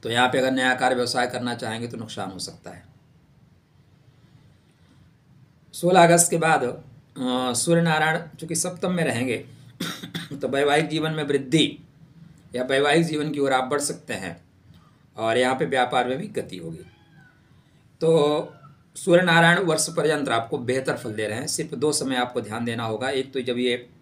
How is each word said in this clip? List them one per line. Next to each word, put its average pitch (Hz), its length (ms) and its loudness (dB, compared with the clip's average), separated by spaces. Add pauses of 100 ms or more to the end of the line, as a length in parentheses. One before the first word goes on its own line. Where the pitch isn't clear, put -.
तो 117 60 -6
यहाँ 120 180 4
पे 135 100 2
अगर 131 140 2
नया 127 240 2
कार्य 127 200 2
व्यवसाय 123 320 0
करना 123 280 -6
चाहेंगे 117 320 -8
तो 117 100 -10
नुकसान 107 340 -10
हो 92 80 -14
सकता - 320 -14
है। - 140 -20 (3000)
सोलह 175 300 6
अगस्त 170 260 6
के 170 80 0
बाद, 156 260 2
अ, 127 920 -4
सूर्य 170 280 2
नारायण 160 560 0
चूँकि 160 180 -8
सप्तम 180 360 -4
में 170 120 0
रहेंगे, 120 340 -2
<coughs> - 1040 -12
तो 131 60 -4
वैवाहिक 147 400 2
जीवन 156 240 -4
में 156 120 -4
वृद्धि 139 560 0 (760)
या 123 80 -2
वैवाहिक 143 420 2
जीवन 151 260 -4
की 143 80 -6
ओर 135 140 2
आप 127 100 2
बढ़ 143 160 -2
सकते - 340 -6
हैं 92 280 -8 (760)
और 113 200 0
यहाँ 127 180 4
पे 151 100 -2
व्यापार 127 420 0
में 131 100 -2
भी - 100 -8
गति - 300 -8
होगी। 82 280 -14 (1160)
तो 151 520 2 (420)
सूर्य 180 260 4
नारायण 170 380 6
वर्ष 160 300 0
पर्यंत 151 400 0
आपको 117 280 -2
बेहतर 131 400 -2
फल 113 160 -10
दे 107 140 -4
रहे 107 120 -4
हैं। - 80 -8
सिर्फ - 260 -6
दो 143 180 0
समय 135 240 -2
आपको 123 260 -2
ध्यान 113 240 -6
देना 117 180 -4
होगा, 113 260 -4
एक 131 240 -4
तो 131 80 -4
जब 120 160 -4
ये 123 320 -2 (120)